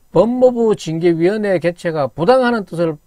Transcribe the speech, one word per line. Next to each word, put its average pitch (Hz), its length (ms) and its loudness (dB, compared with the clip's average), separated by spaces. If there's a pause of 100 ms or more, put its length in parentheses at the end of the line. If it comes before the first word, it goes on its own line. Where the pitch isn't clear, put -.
법무부 233 640 2
징계위원회 170 840 0
개최가 160 480 -4
부당하는 233 560 0
뜻을, 165 320 -4 (100)